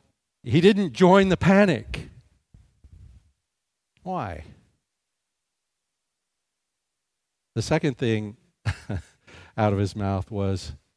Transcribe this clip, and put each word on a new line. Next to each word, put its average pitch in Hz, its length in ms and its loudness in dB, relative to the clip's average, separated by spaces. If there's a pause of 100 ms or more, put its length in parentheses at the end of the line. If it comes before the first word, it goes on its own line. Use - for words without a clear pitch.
(440)
he 120 160 2
didn't 190 320 4
join 190 360 6
the 180 80 2
panic. 190 760 0 (1900)
Why? 107 400 -8 (3000)
The 113 60 -4
second 156 360 -2
thing 107 380 -4 (280)
<laughs> - 240 -8 (680)
out 107 140 2
of 98 80 -2
his 101 160 -4
mouth 98 340 -4
was, 98 440 -6 (220)